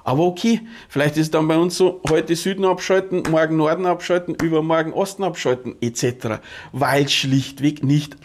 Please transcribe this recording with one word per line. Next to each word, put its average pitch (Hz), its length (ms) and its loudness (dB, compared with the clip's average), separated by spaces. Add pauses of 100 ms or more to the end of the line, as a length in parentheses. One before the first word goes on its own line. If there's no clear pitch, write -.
Aber 139 200 2
okay, 220 380 2 (280)
vielleicht 147 280 0
ist 156 80 2
es 156 60 -6
dann 156 160 2
bei 160 100 4
uns 175 200 2
so, 180 320 2
heute 165 260 2
Süden 190 300 -2
abschalten, 185 640 0
morgen 160 280 2
Norden 165 280 0
abschalten, 175 480 0
übermorgen 160 600 0
Osten 196 300 -4
abschalten, 127 560 -2
et 120 160 -4
cetera, 123 460 -4 (300)
weil 135 340 0
es 143 80 -2
schlichtweg 135 680 0
nicht 147 420 0